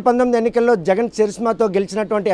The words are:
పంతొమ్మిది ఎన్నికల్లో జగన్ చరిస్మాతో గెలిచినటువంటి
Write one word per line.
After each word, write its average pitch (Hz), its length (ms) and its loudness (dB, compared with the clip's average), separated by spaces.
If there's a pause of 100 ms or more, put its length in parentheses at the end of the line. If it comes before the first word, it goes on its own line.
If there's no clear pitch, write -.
పంతొమ్మిది 247 340 2
ఎన్నికల్లో 233 340 2 (140)
జగన్ 196 300 0
చరిస్మాతో 220 480 0 (100)
గెలిచినటువంటి 202 580 -2